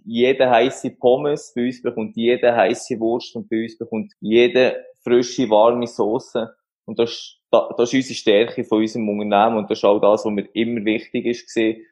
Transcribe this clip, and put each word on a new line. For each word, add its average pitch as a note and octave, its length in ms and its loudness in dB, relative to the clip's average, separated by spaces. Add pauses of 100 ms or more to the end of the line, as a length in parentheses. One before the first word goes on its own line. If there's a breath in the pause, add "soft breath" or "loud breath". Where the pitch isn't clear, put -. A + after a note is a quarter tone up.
jeder B2+ 440 2
heisse B2 420 2
Pommes, D3 640 0
bei B2 100 -2
uns B2+ 160 -6
bekommt A2+ 340 -6
jeder A#2+ 400 2
heisse A#2 440 -2
Wurst A#2 360 -4
und G#2+ 140 -12
bei A2+ 140 -2
uns A2+ 140 -12
bekommt A2 420 -8
jeder A#2+ 560 2 (280)
frische, B2 460 0
warme A#2 360 4
Sauce. A#2 480 -6 (520)
Und A2 120 -12
das E3 140 0
ist, - 280 -16 (120)
da-, - 260 2
das A#2 120 0
ist C3+ 60 -4
unsere C3 200 -2
Stärke A2+ 480 2
von A2 160 0
unserem A2 280 -4
Unternehmen G#2 500 0
und G2+ 120 -4
das A2+ 80 -2
ist - 80 -10
auch G2+ 140 4
das, G#2+ 260 2
was A2 60 -2
mir G2+ 220 -4
immer A2+ 300 -4
wichtig A2 420 -4
ist, A#2+ 200 -6
gesehen, A2 460 -2